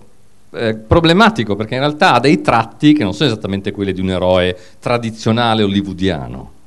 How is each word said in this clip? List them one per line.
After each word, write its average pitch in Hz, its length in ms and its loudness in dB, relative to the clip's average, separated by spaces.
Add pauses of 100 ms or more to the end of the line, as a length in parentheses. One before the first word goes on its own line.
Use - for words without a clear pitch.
(520)
eh, 113 240 -4
problematico, 165 840 2
perché 110 160 -6
in 127 80 -4
realtà 151 320 2
ha 120 80 4
dei 147 200 2
tratti 135 520 2
che 117 100 2
non 110 100 -2
sono 143 160 0
esattamente 98 440 -4
quelli 98 180 -4
di 90 80 -6
un 95 120 -2
eroe 90 460 2 (220)
tradizionale 117 840 -2
hollywoodiano, 92 880 -4 (160)